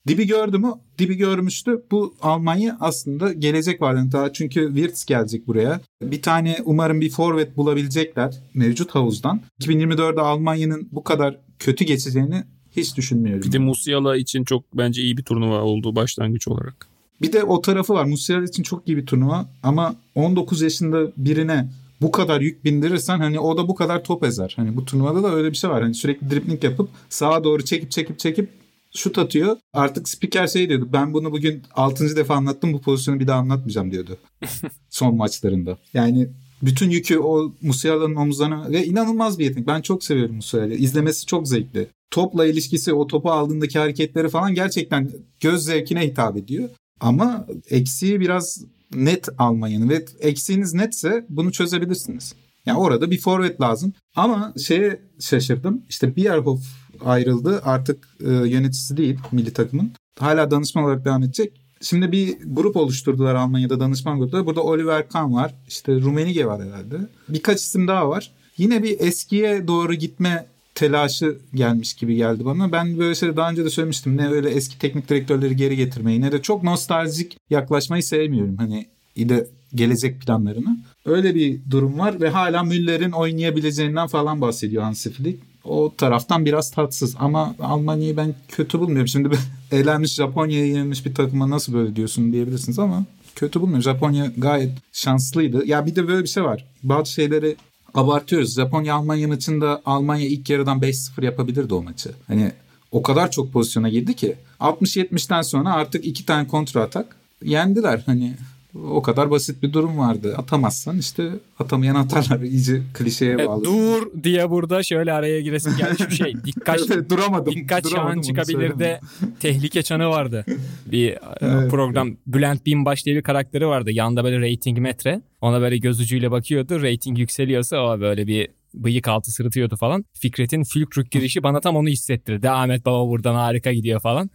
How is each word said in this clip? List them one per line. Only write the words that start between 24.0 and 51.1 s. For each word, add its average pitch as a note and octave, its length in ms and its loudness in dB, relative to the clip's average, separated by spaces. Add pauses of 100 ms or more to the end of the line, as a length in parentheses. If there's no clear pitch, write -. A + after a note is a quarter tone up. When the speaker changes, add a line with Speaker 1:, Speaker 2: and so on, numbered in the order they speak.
Speaker 1:
top F3 200 -4
ezer. G2+ 320 -2
Hani A2+ 220 -2
bu B2+ 80 -4
turnuvada C#3 380 2
da F#3+ 120 2
öyle D#3 160 2
bir D3+ 60 -4
şey F#3 120 -2
var. A#2 140 0
Hani A2+ 120 0
sürekli C#3+ 340 -2
dribling D3 340 -2
yapıp C3+ 260 0 (200)
sağa D#3+ 340 0
doğru D3+ 220 2
çekip D#3 260 -4
çekip D#3+ 280 -4
çekip F#3+ 300 0 (460)
şut - 220 -4
atıyor. F#3 400 2 (160)
Artık C#3 360 0
spiker F#3 380 -2
şey F3+ 220 0
diyordu. B2+ 240 0
"Ben C#3+ 200 0
bunu D#3 180 -2
bugün D3+ 300 -2 (140)
altıncı C3+ 400 0
defa D3 200 2
anlattım. C#3 380 0
Bu C#3 80 -4
pozisyonu C3+ 380 0
bir C3+ 80 0
daha C3 120 2
anlatmayacağım." B2 520 -2
diyordu. F#2 260 -8 (240)
Speaker 2:
<laughs> - 480 -12
Speaker 1:
Son B2 260 2
maçlarında. F#2+ 640 -2 (160)
Yani B2 340 2 (340)
bütün C3 280 2
yükü E3+ 280 2
o D#3 440 2
Musiala'nın D#3 540 0
omuzlarına D3 560 0
ve E3+ 140 2
inanılmaz A3 540 0
bir D3+ 60 0
yetenek. C3 220 -2
Ben D#3 140 0
çok F#3 220 -2
seviyorum A#2+ 320 0
Musiala'yı. A2 380 -2
İzlemesi C#3 520 0
çok E3 220 -2
zevkli. G#2+ 400 -2 (240)
Topla F3 340 2
ilişkisi, D#3 480 0
o D3 140 2
topu D3+ 240 0
aldığındaki D3+ 480 0
hareketleri D3+ 500 0
falan F3+ 260 0
gerçekten D#3 560 0 (280)
göz E3 240 2
zevkine E3 380 0
hitap B2+ 360 0
ediyor. C#3+ 320 -6 (300)
Ama F#3+ 480 2 (220)
eksiği D#3 500 2
biraz F3+ 420 -2 (340)
net D3+ 420 2
Almanya'nın A2+ 520 2
ve D#3+ 160 0 (140)
eksiğiniz E3 540 0
netse A3+ 560 -2